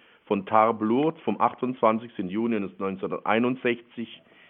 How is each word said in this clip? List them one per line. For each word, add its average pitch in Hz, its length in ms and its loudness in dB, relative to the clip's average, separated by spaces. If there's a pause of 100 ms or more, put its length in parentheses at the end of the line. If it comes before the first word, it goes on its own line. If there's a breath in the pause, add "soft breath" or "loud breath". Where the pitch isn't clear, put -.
(240 soft breath)
von 101 220 -2
Tarbes-Lourdes 113 800 2
vom 104 180 -2
achtundzwanzigsten 113 880 0
Juni 113 280 -2
neunzehnhunderteinundsechzig 104 1600 -4 (280 soft breath)